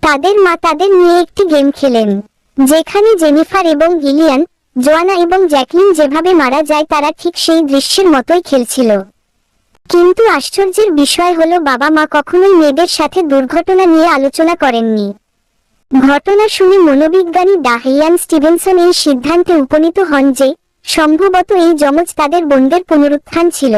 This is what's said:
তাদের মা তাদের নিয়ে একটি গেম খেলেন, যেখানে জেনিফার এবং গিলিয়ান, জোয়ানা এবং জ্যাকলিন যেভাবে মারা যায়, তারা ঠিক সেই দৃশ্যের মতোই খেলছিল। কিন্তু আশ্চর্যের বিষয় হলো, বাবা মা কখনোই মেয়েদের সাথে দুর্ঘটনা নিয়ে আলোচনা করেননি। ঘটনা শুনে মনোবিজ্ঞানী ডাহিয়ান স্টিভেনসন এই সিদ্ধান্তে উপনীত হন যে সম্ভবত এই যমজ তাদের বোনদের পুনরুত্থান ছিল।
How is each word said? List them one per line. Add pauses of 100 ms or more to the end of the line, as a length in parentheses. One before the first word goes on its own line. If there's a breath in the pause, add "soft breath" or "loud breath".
তাদের
মা
তাদের
নিয়ে
একটি
গেম
খেলেন, (480)
যেখানে (100)
জেনিফার
এবং (100)
গিলিয়ান, (340)
জোয়ানা (100)
এবং
জ্যাকলিন
যেভাবে
মারা
যায়,
তারা (100)
ঠিক
সেই
দৃশ্যের
মতোই
খেলছিল। (1000)
কিন্তু (140)
আশ্চর্যের
বিষয়
হলো,
বাবা
মা
কখনোই
মেয়েদের
সাথে
দুর্ঘটনা
নিয়ে
আলোচনা
করেননি। (840)
ঘটনা
শুনে
মনোবিজ্ঞানী
ডাহিয়ান
স্টিভেনসন
এই
সিদ্ধান্তে
উপনীত (120)
হন
যে (380)
সম্ভবত (140)
এই
যমজ
তাদের
বোনদের
পুনরুত্থান
ছিল।